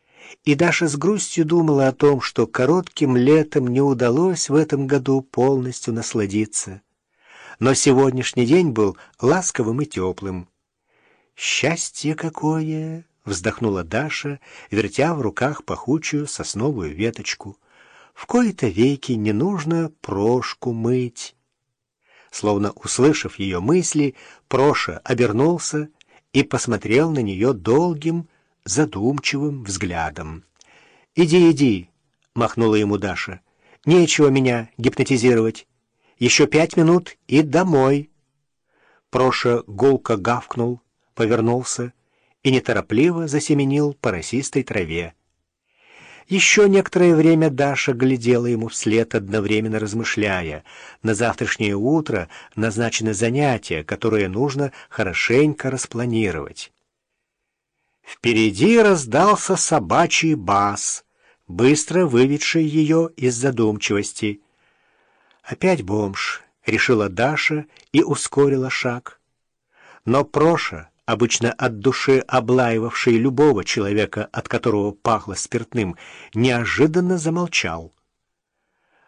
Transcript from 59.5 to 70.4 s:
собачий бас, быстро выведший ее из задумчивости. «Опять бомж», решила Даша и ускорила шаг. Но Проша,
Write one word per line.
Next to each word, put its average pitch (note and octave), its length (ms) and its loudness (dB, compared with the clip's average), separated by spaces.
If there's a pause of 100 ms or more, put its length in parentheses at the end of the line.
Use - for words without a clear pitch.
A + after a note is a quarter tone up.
собачий D#3 760 2
бас, G2+ 680 -2 (440)
быстро D3+ 580 2
выведший C#3+ 580 2
ее D#3 440 2
из B2+ 280 -2
задумчивости. G#2+ 1080 -2 (1000)
«Опять F3 380 -2
бомж», G2+ 640 -6 (220)
решила G#2+ 440 2
Даша D3 560 -2 (260)
и D3+ 120 4
ускорила C3+ 640 0
шаг. - 500 -8 (880)
Но C3 180 2
Проша, D3 640 0 (180)